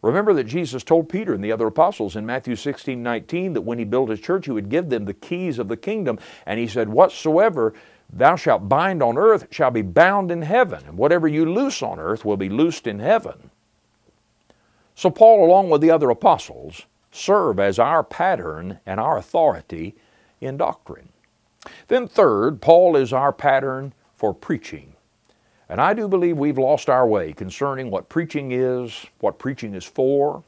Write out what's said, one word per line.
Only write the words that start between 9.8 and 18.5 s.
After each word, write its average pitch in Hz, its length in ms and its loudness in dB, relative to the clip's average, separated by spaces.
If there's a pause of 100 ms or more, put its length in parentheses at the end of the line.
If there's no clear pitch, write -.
bound 175 500 2
in 170 120 -6
heaven, 175 440 0
and - 100 -16
whatever 160 300 2
you 156 180 2
loose 233 360 -2
on 113 180 -8
earth 92 240 -6
will 104 140 -2
be 95 100 -4
loosed 147 400 -2
in 101 120 -8
heaven." 196 500 -4 (1500)
So - 140 0
Paul, 220 340 8
along 180 280 6
with 147 100 4
the 160 100 4
other 151 180 2
apostles, - 760 -2 (240)
serve 170 500 0
as 98 200 0
our 147 240 2
pattern 90 840 -4